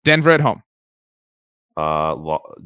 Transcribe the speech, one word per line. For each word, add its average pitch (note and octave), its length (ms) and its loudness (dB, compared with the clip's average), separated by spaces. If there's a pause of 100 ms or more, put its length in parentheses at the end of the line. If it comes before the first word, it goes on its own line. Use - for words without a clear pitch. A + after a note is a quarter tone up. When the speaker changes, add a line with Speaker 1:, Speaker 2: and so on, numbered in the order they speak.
Speaker 1:
Denver D#3 260 2
at D#3+ 100 4
home, C3 220 -2 (1160)
Speaker 2:
Uh, D#2 380 -2
lo-, D#2 380 -8 (120)